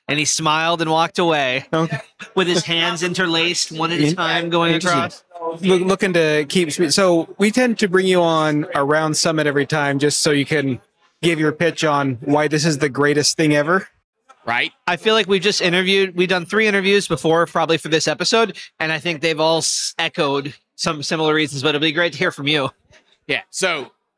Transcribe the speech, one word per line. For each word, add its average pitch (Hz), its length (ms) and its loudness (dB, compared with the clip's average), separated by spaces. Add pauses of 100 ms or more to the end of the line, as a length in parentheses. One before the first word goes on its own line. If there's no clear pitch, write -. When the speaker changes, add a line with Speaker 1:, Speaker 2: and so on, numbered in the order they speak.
Speaker 1:
And 143 100 -2
he 151 60 0
smiled 160 560 0
and 160 100 0
walked 165 280 0
away 143 520 0
Speaker 2:
Okay. 160 300 -2 (340)
Speaker 1:
with 185 120 2
his 175 180 0
hands 170 360 -2
interlaced, 170 680 -2
one 160 200 -4
at 165 100 -2
a 147 60 4
Speaker 2:
In-, 170 80 0
Speaker 1:
time 170 340 -2
going 170 240 2
Speaker 2:
interesting. 170 300 0 (300)
Speaker 1:
across. 165 280 -8
Speaker 2:
Loo-, 185 240 2
looking 190 280 0
to 156 360 2
keep 175 240 0
spe-, 170 160 0
so 175 480 2
we 208 140 2
tend 247 280 0
to 214 80 2
bring 185 200 2
you 185 140 4
on 156 440 2 (100)
around 151 400 2
Summit 156 320 0
every 139 180 2
time 143 340 -2
just 143 220 0
so 160 100 2
you 143 140 2
can 135 360 -2 (400)
give 165 180 0
your 151 140 2
pitch 160 320 -2
on 139 300 0 (100)
why 147 240 2
this 147 160 0
is 151 140 0
the 151 100 0
greatest 143 480 0
thing 151 180 2
ever. 170 320 0 (580)
Speaker 3:
Right. 120 280 -2 (120)
Speaker 1:
I 175 120 0
feel 220 160 2
like 214 140 2
we've 190 140 2
just 190 200 0
interviewed, 185 540 2
we've 180 140 2
done 180 160 0
three 220 220 0
interviews 202 400 2
before, 165 380 2
probably 160 320 0
for - 100 -8
this 156 200 0
episode, 185 500 0 (240)
and 156 100 -2
I 156 80 -4
think 165 220 -6
they've 160 180 0
all 160 200 4
s-, - 380 -4
echoed 143 560 -2 (220)
some 151 280 -4
similar 160 300 0
reasons, 143 300 -2
but 156 60 2
it'll 143 120 -2
be 160 120 0
great 170 200 0
to 139 60 -12
hear 180 120 0
from 139 160 -8
you. 143 220 0 (580)
Speaker 3:
Yeah. 127 220 -2
So 165 420 -4 (260)